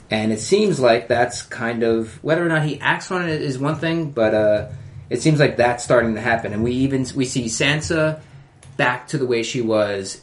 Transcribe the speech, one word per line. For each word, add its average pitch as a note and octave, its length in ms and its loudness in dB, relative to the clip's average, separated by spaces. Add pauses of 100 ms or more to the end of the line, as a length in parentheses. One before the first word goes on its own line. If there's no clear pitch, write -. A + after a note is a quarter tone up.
(120)
and A2 200 0
it A2 80 -2
seems G3 400 2
like A#2+ 280 4
that's B2 360 0
kind A#2 400 -4
of, A2+ 400 0
whether E3+ 220 0
or E3+ 40 0
not D#3 140 2
he C#3+ 160 -2
acts F3 320 -2
on F3 160 -2
it D#3 140 -2
is C3+ 160 -4
one D3 180 -2
thing, E3 360 -2
but, A2 220 2
uh, G#2+ 340 2 (420)
it B2 120 -2
seems D3+ 180 4
like C3 180 2
that's A#2+ 260 2
starting A#2 320 4
to G#2 60 -8
happen. A2+ 320 -2
And G#2+ 100 -2
we A#2+ 100 0
even, C3 320 0 (100)
we C3+ 100 0
see B2 200 -2
Sansa D#3 760 0 (580)
back B2 320 0
to D3+ 80 -4
the C3+ 80 -2
way A#2 180 0
she A#2+ 180 -4
was G2+ 600 0